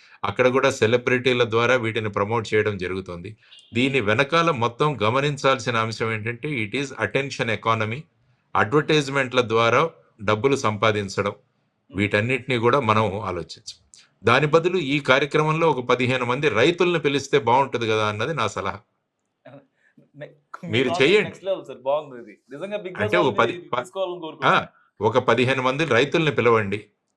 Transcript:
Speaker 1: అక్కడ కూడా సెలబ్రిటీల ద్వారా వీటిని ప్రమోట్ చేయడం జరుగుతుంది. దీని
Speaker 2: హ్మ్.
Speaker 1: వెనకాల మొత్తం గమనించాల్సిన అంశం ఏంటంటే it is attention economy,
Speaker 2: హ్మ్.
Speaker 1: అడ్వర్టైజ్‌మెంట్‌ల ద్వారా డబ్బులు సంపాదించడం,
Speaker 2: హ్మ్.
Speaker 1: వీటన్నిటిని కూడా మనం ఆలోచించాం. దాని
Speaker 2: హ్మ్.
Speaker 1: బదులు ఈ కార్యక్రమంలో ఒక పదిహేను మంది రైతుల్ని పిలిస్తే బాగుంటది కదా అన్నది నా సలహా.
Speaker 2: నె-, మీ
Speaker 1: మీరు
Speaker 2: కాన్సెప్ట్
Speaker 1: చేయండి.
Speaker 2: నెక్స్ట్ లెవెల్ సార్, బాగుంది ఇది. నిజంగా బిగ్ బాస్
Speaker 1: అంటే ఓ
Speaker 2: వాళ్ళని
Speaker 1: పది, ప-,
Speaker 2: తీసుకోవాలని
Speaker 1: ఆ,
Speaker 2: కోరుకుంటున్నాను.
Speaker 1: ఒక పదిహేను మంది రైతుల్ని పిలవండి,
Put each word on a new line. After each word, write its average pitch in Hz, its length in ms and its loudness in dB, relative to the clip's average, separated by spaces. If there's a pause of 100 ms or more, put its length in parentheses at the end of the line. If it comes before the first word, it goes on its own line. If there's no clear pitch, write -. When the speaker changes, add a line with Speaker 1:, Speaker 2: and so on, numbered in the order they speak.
(220)
Speaker 1:
అక్కడ 107 260 0
కూడా 131 240 4
సెలబ్రిటీల 123 760 2
ద్వారా 117 280 2
వీటిని 110 340 -2
ప్రమోట్ 104 360 -2
చేయడం 107 320 0
జరుగుతుంది. 90 520 -8 (420)
దీని 131 260 0
Speaker 2:
హ్మ్. 101 100 0
Speaker 1:
వెనకాల 151 480 2
మొత్తం 117 400 0
గమనించాల్సిన 127 800 0
అంశం 113 360 -2
ఏంటంటే 117 440 -6
it 107 180 -6
is 135 140 -4 (100)
attention 127 520 -2
economy, 110 500 -2
Speaker 2:
హ్మ్. - 540 -20
Speaker 1:
అడ్వర్టైజ్‌మెంట్‌ల 135 960 2
ద్వారా 117 340 4 (380)
డబ్బులు 127 360 2
సంపాదించడం, 104 800 0 (560)
Speaker 2:
హ్మ్. - 60 -10
Speaker 1:
వీటన్నిటిని 117 640 0
కూడా 120 220 2
మనం 110 260 2 (160)
ఆలోచించాం. 90 560 -10 (460)
దాని 127 220 4
Speaker 2:
హ్మ్. 147 80 0
Speaker 1:
బదులు 175 320 4
ఈ 143 160 0
కార్యక్రమంలో 151 640 2
ఒక 127 180 0
పదిహేను 123 400 0
మంది 139 260 0
రైతుల్ని 175 480 2
పిలిస్తే 139 400 0
బాగుంటది 120 480 2
కదా 110 200 2
అన్నది 113 260 -4
నా 117 140 -2
సలహా. 98 320 -6 (1400)
Speaker 2:
నె-, 147 120 -16 (300)
మీ 175 100 -12
Speaker 1:
మీరు 131 200 2
Speaker 2:
కాన్సెప్ట్ - 120 -2
Speaker 1:
చేయండి. 180 260 4
Speaker 2:
నెక్స్ట్ - 180 -14
లెవెల్ 180 200 -4
సార్, 127 160 -16
బాగుంది 139 380 -4
ఇది. 107 160 -20 (160)
నిజంగా 190 280 -10
బిగ్ 175 160 -12
బాస్ - 80 -6
Speaker 1:
అంటే 104 140 0
ఓ - 60 4
Speaker 2:
వాళ్ళని 127 140 0
Speaker 1:
పది, 117 240 0
ప-, - 160 -8
Speaker 2:
తీసుకోవాలని 180 380 -6
Speaker 1:
ఆ, 175 80 -12
Speaker 2:
కోరుకుంటున్నాను. 151 460 0 (320)
Speaker 1:
ఒక 107 200 2
పదిహేను 127 420 2
మంది 135 240 0
రైతుల్ని 143 460 2
పిలవండి, 110 480 0 (360)